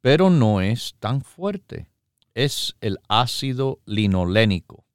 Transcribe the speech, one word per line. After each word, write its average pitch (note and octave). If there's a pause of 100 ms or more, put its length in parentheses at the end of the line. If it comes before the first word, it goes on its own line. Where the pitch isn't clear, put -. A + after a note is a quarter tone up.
pero E3
no A2
es G#2
tan B2+
fuerte. F#3+ (460)
Es -
el G2+ (100)
ácido B2+
linolénico. G2 (100)